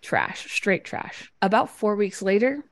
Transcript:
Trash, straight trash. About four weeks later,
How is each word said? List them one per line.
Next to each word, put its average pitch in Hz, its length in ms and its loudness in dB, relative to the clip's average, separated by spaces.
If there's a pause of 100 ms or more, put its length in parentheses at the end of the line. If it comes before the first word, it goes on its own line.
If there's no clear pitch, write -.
Trash, - 420 -2
straight - 340 0
trash. - 460 -12 (120)
About 220 260 4
four 208 260 0
weeks 202 280 -2
later, 233 500 2